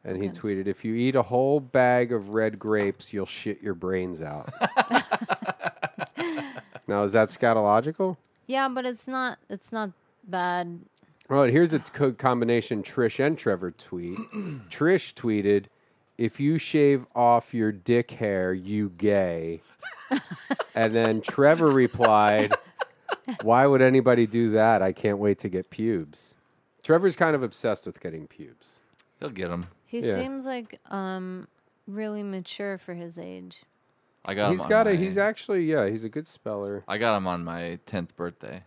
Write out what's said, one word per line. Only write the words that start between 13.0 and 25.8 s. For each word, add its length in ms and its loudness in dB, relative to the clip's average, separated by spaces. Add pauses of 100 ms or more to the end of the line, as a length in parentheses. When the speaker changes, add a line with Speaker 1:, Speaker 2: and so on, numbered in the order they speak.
Speaker 1:
and 140 0
Trevor 340 -2
tweet. 460 -12
<clears throat> 160 -14 (360)
Trish 440 0
tweeted, 520 2 (520)
"If 220 -4
you 180 2
shave 560 2
off 400 2
your 180 0
dick 400 0
hair, 420 -2
you 440 -4
gay." 640 0 (480)
Speaker 2:
<laughs> 100 0 (560)
Speaker 1:
And 200 2
then 260 2
Trevor 500 4
replied, 840 4 (880)
"Why 240 6
would 140 6
anybody 440 6
do 260 0
that? 300 6
I 100 2
can't 280 -2
wait 200 2
to 100 -8
get 200 -6
pubes." 640 -6 (500)